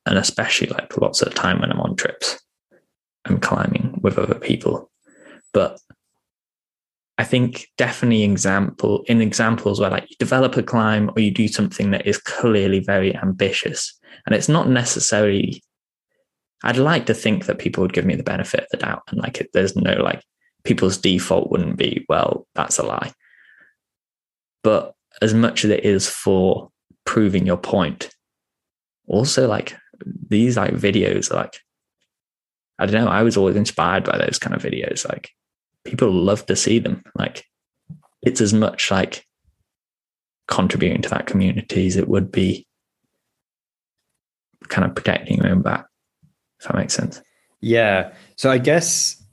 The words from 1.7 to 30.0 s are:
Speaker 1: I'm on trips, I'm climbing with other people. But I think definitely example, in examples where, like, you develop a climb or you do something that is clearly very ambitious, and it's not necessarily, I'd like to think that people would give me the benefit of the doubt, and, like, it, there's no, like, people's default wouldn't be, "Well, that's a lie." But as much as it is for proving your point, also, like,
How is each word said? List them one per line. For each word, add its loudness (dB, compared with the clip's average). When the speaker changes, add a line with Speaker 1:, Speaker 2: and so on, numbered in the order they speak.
Speaker 1:
I'm -4
on -4
trips, -6
I'm 0
climbing -2
with 0
other 0
people. -4
But 0
I -2
think 0
definitely 2
example, 0
in 4
examples 0
where, 2
like, -4
you -20
develop 2
a 0
climb 2
or -2
you 4
do 2
something -2
that -2
is 0
clearly 2
very 0
ambitious, -2
and 2
it's 0
not 4
necessarily, 0
I'd 0
like 2
to 2
think -2
that -2
people -2
would 0
give 0
me 2
the -6
benefit -4
of -12
the -4
doubt, -6
and, -6
like, -6
it, -8
there's 2
no, 2
like, -2
people's 2
default 0
wouldn't -2
be, -2
"Well, 0
that's -4
a -2
lie." -6
But 2
as 2
much 2
as 4
it 0
is 2
for 2
proving 2
your 0
point, -2
also, 2
like, -4